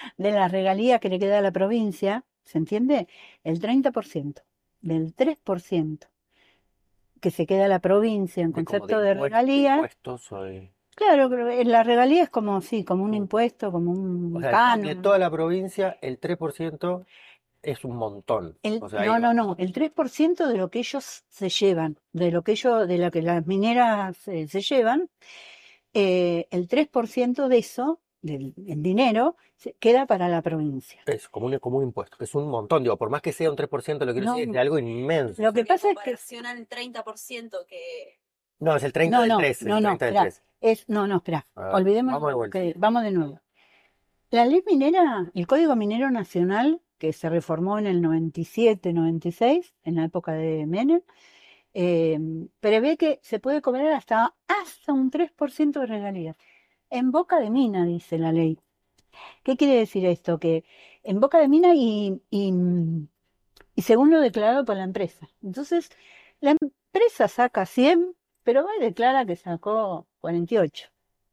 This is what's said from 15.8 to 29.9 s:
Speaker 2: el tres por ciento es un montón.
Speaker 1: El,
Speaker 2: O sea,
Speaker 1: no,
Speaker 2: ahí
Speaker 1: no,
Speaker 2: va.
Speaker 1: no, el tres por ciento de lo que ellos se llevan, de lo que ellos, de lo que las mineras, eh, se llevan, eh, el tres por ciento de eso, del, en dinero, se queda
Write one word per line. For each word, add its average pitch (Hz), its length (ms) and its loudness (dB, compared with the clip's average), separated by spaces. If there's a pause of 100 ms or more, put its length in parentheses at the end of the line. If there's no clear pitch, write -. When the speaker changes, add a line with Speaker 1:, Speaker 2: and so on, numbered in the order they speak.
Speaker 2:
el 131 160 -8
tres 175 180 -6
por 160 160 -6
ciento 175 540 -6 (560)
es - 220 -8
un 123 120 -8
montón. 101 640 -6
Speaker 1:
El, 214 200 -4
Speaker 2:
O 202 60 -14
sea, 208 160 -4
Speaker 1:
no, 214 100 2
Speaker 2:
ahí 233 60 2
Speaker 1:
no, 233 80 2
Speaker 2:
va. 233 60 2
Speaker 1:
no, 208 240 0
el 185 140 -2
tres 302 180 -2
por 302 180 -4
ciento 320 400 0
de 226 100 0
lo 185 120 -4
que 233 100 -4
ellos - 480 -10
se 196 200 -8
llevan, 165 500 0 (140)
de 170 180 0
lo 170 120 0
que 214 100 0
ellos, 220 360 2
de 175 100 0
lo 175 120 0
que 170 120 -2
las 170 240 0
mineras, 202 800 0
eh, 160 200 -6
se 190 140 -4
llevan, 269 460 0 (840)
eh, 180 560 2
el 180 180 -4
tres 294 200 0
por 233 200 -2
ciento 247 400 -2
de 254 100 6
eso, 277 420 -4 (220)
del, 139 300 -10 (140)
en 151 160 -6
dinero, 226 540 2 (200)
se - 180 -14
queda 247 320 4